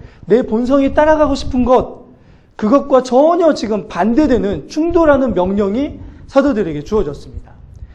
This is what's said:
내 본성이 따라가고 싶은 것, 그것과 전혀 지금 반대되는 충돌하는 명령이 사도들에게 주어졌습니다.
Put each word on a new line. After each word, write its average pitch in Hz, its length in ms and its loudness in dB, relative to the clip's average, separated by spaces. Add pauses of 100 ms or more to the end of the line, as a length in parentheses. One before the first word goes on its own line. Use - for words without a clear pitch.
(260)
내 220 160 2
본성이 269 540 0
따라가고 302 400 2
싶은 254 280 -2
것, 240 380 0 (540)
그것과 269 460 2
전혀 302 540 2
지금 208 320 -6
반대되는 202 800 0
충돌하는 302 680 2
명령이 202 680 -2 (280)
사도들에게 202 560 0
주어졌습니다. 143 680 -6 (420)